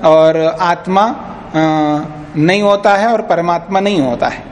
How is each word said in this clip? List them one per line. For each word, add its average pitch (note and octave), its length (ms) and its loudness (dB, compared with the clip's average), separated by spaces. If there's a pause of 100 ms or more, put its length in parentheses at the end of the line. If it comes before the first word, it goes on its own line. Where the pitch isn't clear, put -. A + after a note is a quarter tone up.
और D#3+ 560 4
आत्मा, F#3 560 0 (380)
अ, D#3 40 2 (760)
नहीं F3+ 260 2
होता G3+ 320 2
है G3+ 140 0
और A3 140 0
परमात्मा E3+ 580 0
नहीं G3+ 200 0
होता B2 280 -2
है - 240 -10